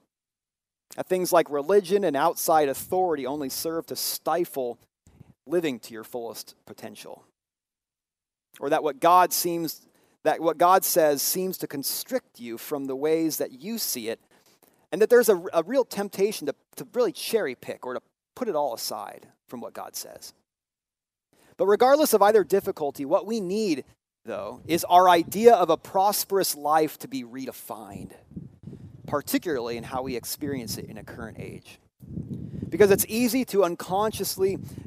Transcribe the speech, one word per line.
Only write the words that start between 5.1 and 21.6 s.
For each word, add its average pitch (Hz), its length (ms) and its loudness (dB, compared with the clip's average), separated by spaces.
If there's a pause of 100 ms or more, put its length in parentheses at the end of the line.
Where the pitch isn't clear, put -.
living 151 360 -2
to - 120 -18
your 110 100 -12
fullest 113 520 -12 (100)
potential. - 580 -18 (1400)
Or 143 120 -4
that 151 100 0
what 139 180 -4
God 175 320 6
seems, 170 540 -4 (380)
that 143 180 0
what 160 160 0
God 180 260 6
says 147 380 4
seems 185 380 -4
to 151 80 -8
constrict - 720 -8
you 117 180 -10
from 139 280 -6
the 135 100 -6
ways 156 420 0
that 120 140 -4
you 165 260 -10
see 120 320 -6
it, 113 100 -6 (720)
and 175 100 2
that 214 80 4
there's 240 200 6
a, 180 140 4 (100)
a 165 100 4
real 233 220 0
temptation 196 640 -4
to, 139 80 -4 (220)
to 147 160 -12
really 226 180 0
cherry 175 420 -4
pick - 320 -14
or 123 80 -8
to 123 80 -8 (340)
put 254 120 -6
it 190 80 -4
all 147 180 -2
aside 104 540 -10 (200)
from 123 120 -14
what 104 140 -14
God 101 220 -14
says. - 380 -16 (1200)
But 180 100 2